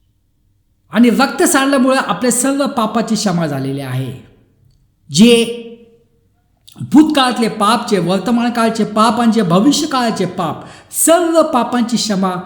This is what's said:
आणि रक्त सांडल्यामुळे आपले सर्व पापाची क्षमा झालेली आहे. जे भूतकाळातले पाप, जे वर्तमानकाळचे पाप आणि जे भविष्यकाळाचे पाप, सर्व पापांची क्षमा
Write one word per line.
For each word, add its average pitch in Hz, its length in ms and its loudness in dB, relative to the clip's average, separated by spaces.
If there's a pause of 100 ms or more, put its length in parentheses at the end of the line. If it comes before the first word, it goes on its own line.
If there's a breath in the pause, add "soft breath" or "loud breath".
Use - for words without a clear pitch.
(920)
आणि 226 200 4
रक्त 262 320 0
सांडल्यामुळे 269 540 2
आपले 233 340 -2
सर्व 277 360 0
पापाची 220 480 -2
क्षमा 170 320 -2
झालेली 139 340 -6
आहे. 131 480 -8 (800)
जे 226 500 4 (1200)
भूतकाळातले 262 680 2
पाप, 220 420 -2
जे 202 80 0
वर्तमानकाळचे 226 840 -2
पाप 220 360 0
आणि 233 120 2
जे 220 100 0
भविष्यकाळाचे 226 840 0
पाप, 170 400 -6 (260 loud breath)
सर्व 330 520 2
पापांची 233 540 -2
क्षमा 190 360 -2 (140)